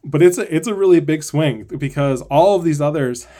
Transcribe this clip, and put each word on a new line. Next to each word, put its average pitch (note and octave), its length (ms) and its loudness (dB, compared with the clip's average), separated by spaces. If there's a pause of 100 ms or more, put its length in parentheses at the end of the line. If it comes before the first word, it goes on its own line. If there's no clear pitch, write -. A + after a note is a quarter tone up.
But D3 180 0
it's F3+ 160 6
a, G#3+ 160 -6
it's D#3 140 -2
a G#3+ 60 -4
really F#3 260 4
big D3+ 240 -4
swing C#3 400 -2
because C3+ 600 -4
all F3+ 320 2
of F3 80 -2
these D3+ 180 -2
others C#3+ 440 -4 (140)